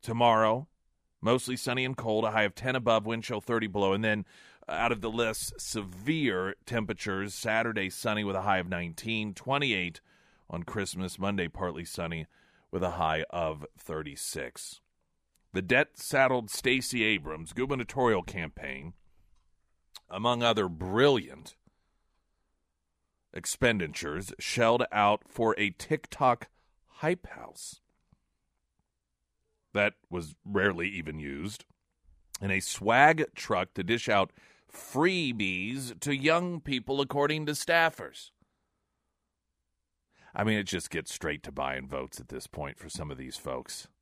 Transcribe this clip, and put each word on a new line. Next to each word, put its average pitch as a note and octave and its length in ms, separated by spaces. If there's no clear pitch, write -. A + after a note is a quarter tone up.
Tomorrow, A#2 640
mostly B2 340
sunny B2+ 300
and B2+ 100
cold, A2 280
a A2 80
high G#2+ 120
of G2+ 120
ten B2+ 200
above, A2+ 300
wind A2+ 180
chill G#2+ 180
thirty A2+ 260
below, G2 260
and G#2 100
then G#2+ 220
out G#2+ 240
of A2 100
the A2+ 100
less A2+ 480
severe G2+ 960
temperatures, G2+ 720
Saturday A2 520
sunny G#2+ 360
with G2 120
a F#2+ 60
high G2 160
of F2+ 100
nineteen, F#2+ 680
twenty-eight A#2 680
on E2+ 140
Christmas, F#2 560
Monday F#2+ 280
partly F2 380
sunny E2 400
with F2+ 100
a F2+ 100
high D#2+ 380
of D#2 340
thirty-six. - 1040
The F#2+ 80
debt-saddled B2+ 880
Stacey B2+ 540
Abrams D#2+ 500
gubernatorial B2+ 680
campaign, D2+ 680
among A#2+ 320
other A2 260
brilliant F#2 880
expenditures, F2 1040
shelled A#2+ 520
out G#2 360
for A2+ 320
a G#2 100
TikTok - 800
hype - 400
house - 540
that G2+ 200
was E2 260
rarely F#2+ 420
even D#2 320
used, D2+ 460
and G2 100
a F#2+ 100
swag C#3+ 640
truck - 380
to G2 100
dish A2+ 260
out G2 220
freebies B2 1300
to C#3+ 120
young E3 460
people, C3+ 420
according D3 440
to D3+ 80
staffers. D#3+ 800
I G#2 100
mean, G#2+ 140
it G#2 60
just F2+ 260
gets D#2 240
straight D2+ 300
to D2 80
buying C2+ 360
votes C2+ 320
at B1 80
this C2 180
point C#2+ 320
for - 120
some D#2 200
of C2+ 80
these B1+ 200
folks. - 500